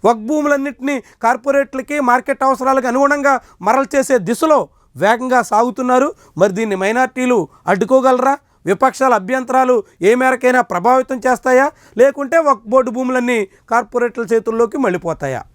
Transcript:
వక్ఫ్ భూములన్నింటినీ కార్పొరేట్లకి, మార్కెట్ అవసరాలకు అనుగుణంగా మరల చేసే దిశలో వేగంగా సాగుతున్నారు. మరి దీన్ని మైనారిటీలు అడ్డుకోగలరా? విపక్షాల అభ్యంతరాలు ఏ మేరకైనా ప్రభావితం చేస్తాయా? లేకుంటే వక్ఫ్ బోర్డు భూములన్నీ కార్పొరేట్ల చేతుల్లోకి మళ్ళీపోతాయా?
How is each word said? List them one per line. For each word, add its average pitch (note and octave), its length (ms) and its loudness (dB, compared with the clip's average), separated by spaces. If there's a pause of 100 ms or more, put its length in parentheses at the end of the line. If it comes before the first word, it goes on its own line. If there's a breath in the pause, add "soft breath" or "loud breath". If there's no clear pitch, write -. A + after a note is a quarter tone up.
వక్ఫ్ A3 200 0
భూములన్నింటినీ C#4+ 720 -2
కార్పొరేట్లకి, C4 1000 -4
మార్కెట్ C4 440 0
అవసరాలకు C4 440 0
అనుగుణంగా C#4 520 0 (220 soft breath)
మరల A#3 240 2 (100)
చేసే C4+ 220 0
దిశలో A#3 520 0 (260)
వేగంగా A#3+ 460 0
సాగుతున్నారు. B3 720 0 (240 soft breath)
మరి F#3+ 160 2
దీన్ని G#3 220 -2
మైనారిటీలు A#3+ 720 0 (200 soft breath)
అడ్డుకోగలరా? B3+ 720 2 (280)
విపక్షాల C4 480 0
అభ్యంతరాలు B3+ 680 0 (180 soft breath)
ఏ G3+ 140 4
మేరకైనా B3+ 460 2
ప్రభావితం B3 560 0
చేస్తాయా? B3+ 540 0 (260 soft breath)
లేకుంటే C#4 400 2
వక్ఫ్ C#4 320 0
బోర్డు B3+ 220 2
భూములన్నీ B3 560 -2 (240 soft breath)
కార్పొరేట్ల A#3 600 -2
చేతుల్లోకి A3+ 440 -2
మళ్ళీపోతాయా? E3 680 -4 (120)